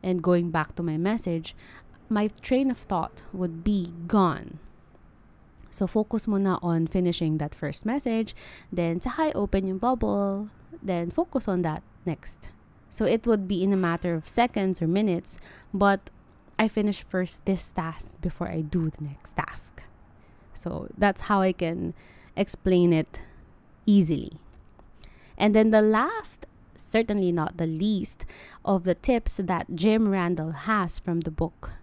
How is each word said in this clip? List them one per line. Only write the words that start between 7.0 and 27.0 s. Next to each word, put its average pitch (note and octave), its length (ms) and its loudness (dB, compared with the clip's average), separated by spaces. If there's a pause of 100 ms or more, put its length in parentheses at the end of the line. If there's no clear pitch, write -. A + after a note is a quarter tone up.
that D3 160 -4
first - 300 -8
message, A3+ 520 -2 (340)
then E3+ 300 0
saka - 220 -2
I G#3 100 2
open G3 340 0
yung F#3+ 120 -2
bubble, G#3 680 0 (340)
then F3 280 -2
focus - 380 -2
on F#3 140 2
that D#3 200 -2 (240)
next. - 420 -8 (420)
So - 160 0
it G#3+ 200 2
would G#3 220 2
be F#3 160 0
in G3 80 2
a F#3+ 80 2
matter E3+ 340 0
of D#3 140 -6
seconds G3+ 520 0
or E3 60 0
minutes, F#3 540 0 (320)
but G3 380 2 (500)
I A3 80 4
finish G#3 340 -2
first - 420 -6
this - 280 -2
task - 480 -8
before F3 260 -4
I D#3+ 140 -4
do D#3+ 300 -2
the - 120 -12
next C#3 320 -12
task. - 480 -8 (720)
So - 320 -8 (100)
that's G3 260 2
how G3 180 2
I F#3+ 100 4
can E3+ 440 -4 (420)
explain F3+ 560 4
it - 300 0 (600)
easily. F3 540 4 (960)
And G#3 200 4
then A3 160 6
the A3 100 8
last, B3 640 0 (300)
certainly G#3 560 2